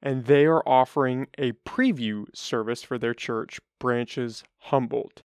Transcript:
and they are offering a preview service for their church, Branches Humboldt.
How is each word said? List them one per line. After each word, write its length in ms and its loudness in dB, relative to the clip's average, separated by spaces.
and 260 -4
they 200 8
are 180 4
offering 600 2
a 180 -2
preview 640 -2
service 520 -6
for 120 -6
their 160 -2
church, 460 -8
Branches 640 -4
Humboldt. 640 -4